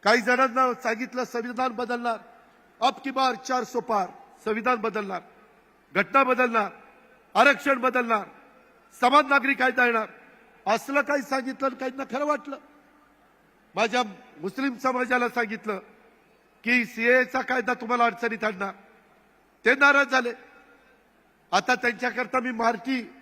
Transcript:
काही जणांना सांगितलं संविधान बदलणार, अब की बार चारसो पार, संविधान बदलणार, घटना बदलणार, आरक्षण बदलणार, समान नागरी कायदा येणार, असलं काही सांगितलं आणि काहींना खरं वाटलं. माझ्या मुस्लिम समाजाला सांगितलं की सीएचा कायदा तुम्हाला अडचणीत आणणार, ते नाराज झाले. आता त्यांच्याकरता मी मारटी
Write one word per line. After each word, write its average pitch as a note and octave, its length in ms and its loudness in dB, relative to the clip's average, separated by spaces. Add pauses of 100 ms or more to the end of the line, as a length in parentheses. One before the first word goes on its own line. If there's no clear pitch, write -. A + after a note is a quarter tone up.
काही A#3 180 4
जणांना B3 520 2
सांगितलं A#3+ 500 -6
संविधान B3 480 -6
बदलणार, A#3+ 460 -4 (640)
अब B3 120 2 (100)
की C4+ 80 -6
बार C4 240 0
चारसो B3+ 440 -4
पार, G3+ 300 -2 (360)
संविधान A3 300 0
बदलणार, G3+ 460 -6 (760)
घटना G3+ 280 4
बदलणार, A#3 480 2 (640)
आरक्षण C4+ 420 4
बदलणार, A#3 500 0 (760)
समान C#4 260 6
नागरी C4+ 260 2
कायदा B3+ 320 2
येणार, A3+ 240 0 (580)
असलं C#4 340 0
काही C#4+ 200 -2
सांगितलं C4 460 -4
आणि C4 80 -4
काहींना C4 280 -8
खरं C4 220 -4
वाटलं. D4 320 -4 (1160)
माझ्या A3+ 280 0 (360)
मुस्लिम A#3+ 380 -4
समाजाला B3 520 0
सांगितलं A3 500 -4 (840)
की A#3+ 220 2
सीएचा B3 560 2
कायदा B3+ 320 -2
तुम्हाला A#3+ 320 0
अडचणीत A3+ 380 -4
आणणार, G3 300 -4 (920)
ते B3 100 6
नाराज C#4 320 6
झाले. B3+ 240 0 (1200)
आता G3 240 2
त्यांच्याकरता B3 640 -2
मी B3+ 120 -4
मारटी A#3 720 -2